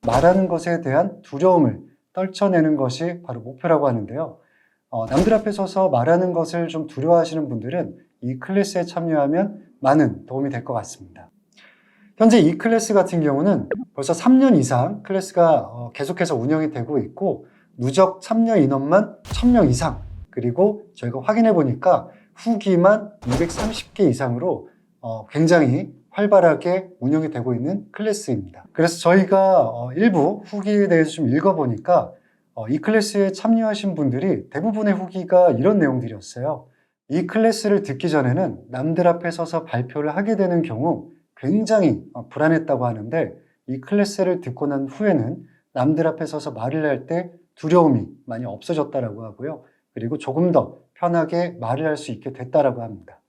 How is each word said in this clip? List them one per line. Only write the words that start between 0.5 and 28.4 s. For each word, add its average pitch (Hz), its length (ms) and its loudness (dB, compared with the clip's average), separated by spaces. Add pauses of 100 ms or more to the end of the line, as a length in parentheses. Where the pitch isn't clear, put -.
대한 160 400 0
두려움을 143 580 2 (320)
떨쳐내는 185 640 0
것이 165 460 -4
바로 120 180 -12
목표라고 139 480 0
하는데요. 117 500 -6 (520)
어, 113 160 -6
남들 156 260 2
앞에 214 180 0
서서 190 380 0
말하는 165 460 2
것을 165 340 -2
좀 160 180 -6
두려워하시는 160 640 0
분들은 123 480 -6 (240)
이 127 180 -6
클래스에 190 460 -2
참여하면 165 800 -2 (160)
많은 135 460 2
도움이 135 240 -6
될 123 120 -8
것 131 120 -8
같습니다. - 560 -12 (880)
현재 226 200 8
이 165 200 4
클래스 226 340 0
같은 180 300 2
경우는 147 480 0 (240)
벌써 143 180 -4
삼 254 260 4
년 262 180 6
이상 131 480 0
클래스가, 175 560 2
어, 120 340 -12
계속해서 165 420 -4
운영이 151 340 -2
되고 135 280 -4
있고 139 480 -6 (320)
누적 156 420 2
참여 226 380 2
인원만 143 640 2
천 - 300 0
명 196 180 6
이상, 127 320 -2 (260)
그리고 170 540 0 (140)
저희가 123 260 -8
확인해 220 320 2
보니까 156 560 0 (240)
후기만 202 760 2 (160)
이백삼십 170 680 -4
개 208 100 2
이상으로, 127 640 -2 (320)
어, 113 280 -12
굉장히 151 680 2 (160)
활발하게 185 800 2 (100)
운영이 151 300 0
되고 123 240 -4
있는 156 360 -6
클래스입니다. 202 840 -6